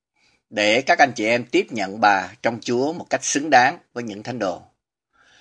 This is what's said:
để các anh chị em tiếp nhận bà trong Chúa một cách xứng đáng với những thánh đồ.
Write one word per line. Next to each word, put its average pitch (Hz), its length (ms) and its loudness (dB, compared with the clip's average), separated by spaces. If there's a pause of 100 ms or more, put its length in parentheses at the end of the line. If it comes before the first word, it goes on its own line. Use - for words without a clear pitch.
(500)
để 107 320 2
các 170 180 2
anh 143 160 4
chị 107 100 -2
em 120 200 0
tiếp 190 260 0
nhận 104 300 -6
bà 95 400 2
trong 117 200 -2
Chúa 127 320 -2
một 170 160 -12
cách 131 140 -4
xứng 147 260 -4
đáng 135 280 4 (160)
với 120 100 -8
những 107 200 -10
thánh 120 160 -8
đồ. 92 220 -4 (800)